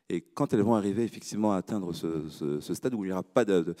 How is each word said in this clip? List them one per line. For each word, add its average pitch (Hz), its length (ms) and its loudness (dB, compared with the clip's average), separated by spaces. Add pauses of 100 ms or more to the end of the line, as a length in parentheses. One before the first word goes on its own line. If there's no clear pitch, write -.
(100)
Et 87 120 -2
quand - 320 -2
elles 107 80 6
vont 113 120 4
arriver 101 300 2
effectivement 104 480 -2
à 95 60 0
atteindre 90 340 -4
ce, 80 380 -4
ce, 73 300 -4
ce 85 140 -6
stade 127 200 -2
où 101 100 -2
il 95 40 -2
n'y 95 40 -2
aura 92 100 -2
pas 120 220 2
de, 95 160 4
de, 85 200 -2